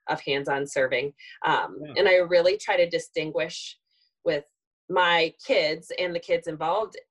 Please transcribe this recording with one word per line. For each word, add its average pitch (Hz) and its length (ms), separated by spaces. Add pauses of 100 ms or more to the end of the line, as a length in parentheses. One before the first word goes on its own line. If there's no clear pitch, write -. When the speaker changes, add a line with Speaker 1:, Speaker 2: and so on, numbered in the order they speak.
Speaker 1:
of 123 140
hands-on 139 460
serving. 135 460 (300)
Um, - 400
Speaker 2:
Yeah. - 140
Speaker 1:
and - 100
I 180 100
really 175 400
try 196 200
to 175 100
distinguish 165 880 (460)
with 151 220 (440)
my 170 440 (100)
kids 175 540
and 175 180
the 170 40
kids 170 280
involved 165 480 (160)